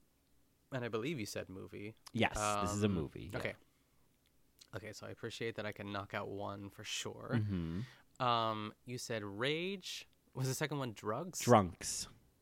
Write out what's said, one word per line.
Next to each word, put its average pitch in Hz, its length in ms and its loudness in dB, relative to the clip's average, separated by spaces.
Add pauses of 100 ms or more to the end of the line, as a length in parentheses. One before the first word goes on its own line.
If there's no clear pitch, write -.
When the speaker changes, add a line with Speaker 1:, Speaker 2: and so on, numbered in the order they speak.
(720)
Speaker 1:
And 123 120 -4
I 117 40 -4
believe 117 300 0
you 101 80 -2
said - 220 -6
movie. 101 460 -10 (180)
Speaker 2:
Yes, 110 220 4 (280)
this 101 120 2
is 104 80 4
a 104 40 8
Speaker 1:
Um, 98 80 6
Speaker 2:
movie, 80 380 -2
yeah. 127 60 -4
Speaker 1:
okay. - 160 -2 (1200)
Okay, 104 160 -8
so 107 140 -12
I 104 40 -10
appreciate 113 460 -4
that 107 80 -4
I 104 80 -4
can 101 200 -6
knock 98 200 -4
out 101 160 -2
one 101 400 -6
for 104 160 -14
sure. 113 500 -6
Speaker 2:
Mm-hmm. 95 460 0 (440)
Speaker 1:
Um, 110 500 2 (100)
you 123 140 -8
said 110 260 -4
Rage. 151 840 -4 (280)
Was 131 120 0
the 131 80 2
second 151 240 -2
one 127 140 -2
Drugs? 120 480 -4
Speaker 2:
Drunks. - 720 6
Speaker 1:
<laughs> - 60 -20 (240)